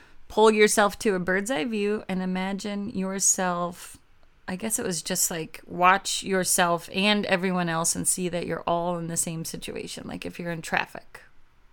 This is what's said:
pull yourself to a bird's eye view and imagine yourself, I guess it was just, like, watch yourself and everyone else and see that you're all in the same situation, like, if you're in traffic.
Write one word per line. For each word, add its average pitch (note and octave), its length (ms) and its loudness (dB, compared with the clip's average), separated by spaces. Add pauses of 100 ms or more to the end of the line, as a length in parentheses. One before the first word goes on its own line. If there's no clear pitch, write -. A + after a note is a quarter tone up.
(280)
pull A3 240 6
yourself G#3+ 480 6
to G#3 160 2
a F#3 40 0
bird's F#3 300 0
eye C#4 160 0
view G#3 420 -2
and F#3 140 -2
imagine G3 680 -4
yourself, F#3 1080 -2 (500)
I F#3 100 -6
guess A3 200 -4
it A#3+ 80 -4
was F3 160 -4
just, - 300 -2
like, E3 340 -8
watch F3+ 580 4
yourself F3+ 680 2
and G#3 320 2
everyone F3+ 440 0
else E3 260 0
and E3+ 120 -4
see F3+ 220 0
that E3+ 160 -4
you're E3+ 220 -4
all E3+ 300 0
in E3 100 -6
the E3+ 100 -6
same E3 280 -4
situation, - 600 -10
like, - 180 -8
if F3 140 -10
you're F3 120 -6
in E3 100 -6
traffic. - 600 -6 (520)